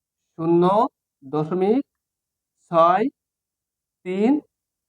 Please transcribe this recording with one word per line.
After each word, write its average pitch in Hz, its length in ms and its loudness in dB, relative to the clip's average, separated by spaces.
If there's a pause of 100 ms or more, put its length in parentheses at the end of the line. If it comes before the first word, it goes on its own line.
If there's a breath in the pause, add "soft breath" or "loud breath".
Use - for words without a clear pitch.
(340)
শূন্য 170 300 0 (600)
দশমিক 180 580 -2 (880)
ছয় 175 340 2 (1000)
তিন 196 260 -2 (580)